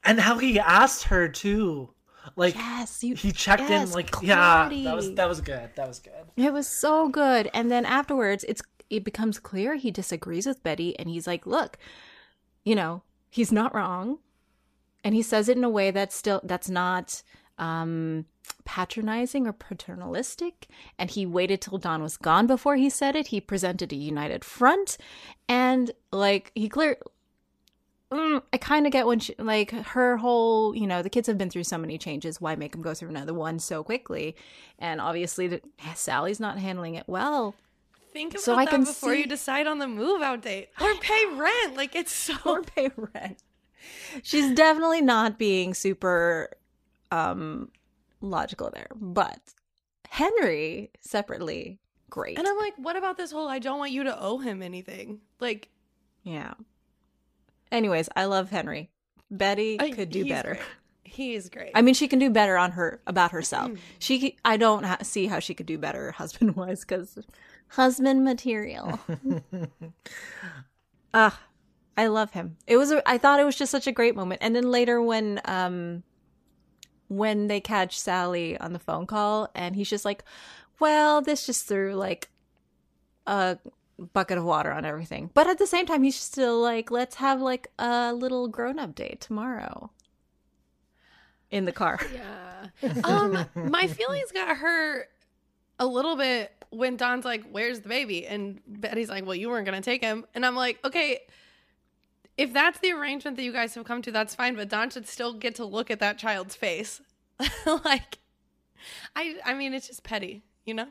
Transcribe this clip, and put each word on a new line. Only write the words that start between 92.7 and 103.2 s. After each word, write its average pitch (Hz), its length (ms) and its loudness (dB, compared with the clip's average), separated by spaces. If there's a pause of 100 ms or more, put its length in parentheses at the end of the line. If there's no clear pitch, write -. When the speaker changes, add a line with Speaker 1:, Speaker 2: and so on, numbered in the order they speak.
Speaker 3:
Um, 339 420 2 (100)
my 311 320 0
feelings 508 440 -4
got 370 260 -2
hurt 311 500 0 (720)
a 247 80 2
little 269 280 0
bit 254 360 -2 (180)
when 247 260 -2
Don's 247 300 -2
like, 233 240 -4
"Where's 226 300 -4
the 202 100 -16
baby?" 226 380 -4
And 202 400 -8
Betty's 214 420 -6
like, 196 160 -8
"Well, 190 80 -6
you 202 160 -6
weren't 226 160 -4
gonna 196 160 -4
take 247 220 -2
him." 226 220 -4 (100)
And 240 100 -2
I'm 247 100 2
like, 247 300 -2
"Okay, 285 360 -2 (1160)
if 269 160 -2
that's 311 280 4
the 370 100 2
arrangement 285 460 -6